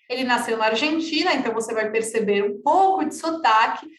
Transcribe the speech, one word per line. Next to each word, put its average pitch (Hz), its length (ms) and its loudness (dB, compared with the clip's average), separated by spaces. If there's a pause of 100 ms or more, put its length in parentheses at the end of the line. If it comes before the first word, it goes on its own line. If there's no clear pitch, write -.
Ele 254 140 -2
nasceu 233 340 0
na 220 80 0
Argentina, 311 720 0
então 247 180 -2
você 220 180 -4
vai 220 200 -2
perceber 208 520 0
um 208 200 -4
pouco 381 420 4
de 302 80 -6
sotaque. 247 760 0 (120)